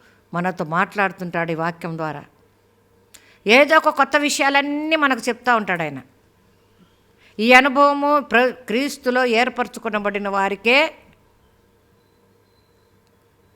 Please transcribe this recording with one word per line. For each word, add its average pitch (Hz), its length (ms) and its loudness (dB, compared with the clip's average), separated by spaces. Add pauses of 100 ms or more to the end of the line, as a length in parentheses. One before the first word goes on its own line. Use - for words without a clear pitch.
(340)
మనతో 180 300 -4
మాట్లాడుతుంటాడు 180 880 -4
ఈ - 20 -4
వాక్యం 165 420 -6
ద్వారా. 151 280 -8 (1200)
ఏదో 277 300 6
ఒక 311 120 2
కొత్త 294 280 0
విషయాలన్నీ 294 800 -2
మనకు 277 320 2
చెప్తా 240 280 0
ఉంటాడు 180 260 -2
ఆయన. 139 180 -8 (1400)
ఈ 226 140 4
అనుభవము 285 680 4
ప్ర-, 247 300 0
క్రీస్తులో 254 720 -4
ఏర్పరచుకొనబడిన 220 1040 -4
వారికే 202 640 0 (2500)